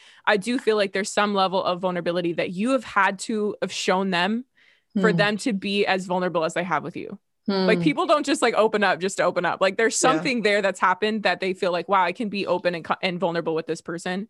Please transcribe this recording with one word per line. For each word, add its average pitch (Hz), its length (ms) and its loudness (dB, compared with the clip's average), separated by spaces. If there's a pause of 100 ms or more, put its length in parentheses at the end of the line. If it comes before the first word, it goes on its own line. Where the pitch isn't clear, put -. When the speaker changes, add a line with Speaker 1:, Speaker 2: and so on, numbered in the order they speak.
(260)
Speaker 1:
I 208 120 4
do 240 220 -2
feel 214 180 2
like 196 160 0
there's 196 180 -4
some 208 240 2
level 190 280 2
of 180 180 -2
vulnerability 175 520 -2
that 170 180 -4
you 208 200 -2
have 254 140 0
had 196 360 2
to 208 400 -2
have 185 120 -4
shown 190 380 0
them 196 340 0 (540)
for 185 140 4
Speaker 2:
Mm. - 0 -
Speaker 1:
them 208 260 2
to 240 140 -2
be 196 340 0
as 190 200 0
vulnerable 180 380 0
as 165 100 -4
they 175 80 0
have 156 200 -2
with 151 140 -10
you. - 220 -12 (480)
Like, 180 120 4
Speaker 2:
Hmm. - 20 -2
Speaker 1:
people 294 260 0
don't 302 180 2
just, 277 160 0
like, 233 140 2
open 214 280 2
up 175 160 2
just 202 180 -4
to 170 80 0
open 180 200 0
up. - 160 -2
Like, 190 160 2
there's 226 240 2
Speaker 2:
Yeah. 269 260 2
Speaker 1:
something 247 160 0
there 208 180 2
that's 190 200 -2
happened 196 420 0
that 180 180 0
they 190 120 -2
feel 185 200 -2
like, 170 160 -4
"Wow, 190 140 4
I 180 100 0
can 214 160 -6
be 196 180 -4
open 180 280 0
and 160 100 -10
co-, - 180 -2
and 180 160 -2
vulnerable 170 360 -2
with 160 120 -4
this 160 140 -6
person." 180 480 -6